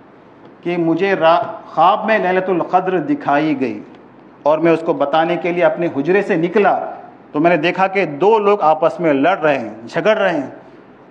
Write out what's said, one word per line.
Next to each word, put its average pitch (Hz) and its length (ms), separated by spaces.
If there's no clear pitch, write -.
कि 175 140
मुझे 170 380
रा-, 160 300
ख्वाब 185 340
में 214 120
लैलतुल 185 420
क़द्र 180 380
दिखाई 147 560
गई 117 240
और 156 140
मैं 165 120
उसको 160 220
बताने 156 440
के 170 140
लिए 170 120
अपने 160 240
हुजरे 160 340
से 196 160
निकला 175 360
तो 147 60
मैंने 170 180
देखा 175 300
कि 190 180
दो 180 340
लोग 202 220
आपस 156 400
में 160 120
लड़ 156 240
रहे 151 200
हैं, 113 300
झगड़ 202 300
रहे 190 160
हैं 143 200